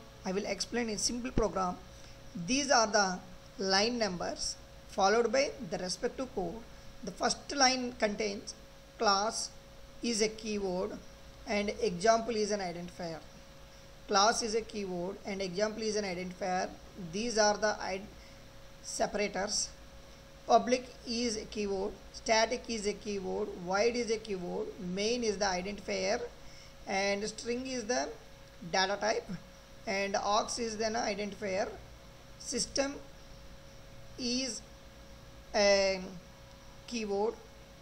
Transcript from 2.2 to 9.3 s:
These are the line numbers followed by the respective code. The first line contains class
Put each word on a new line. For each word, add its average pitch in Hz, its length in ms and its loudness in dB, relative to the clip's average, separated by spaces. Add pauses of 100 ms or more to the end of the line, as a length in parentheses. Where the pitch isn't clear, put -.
These 269 240 4
are 226 160 8
the 196 320 4 (400)
line 202 400 4
numbers 185 580 -2 (320)
followed 214 440 6
by 269 200 4 (180)
the 190 80 -2
respective 240 560 -4
code. 196 260 -2 (420)
The 262 100 -6
first - 440 0
line 254 420 4
contains 208 560 -2 (440)
class 208 500 4 (540)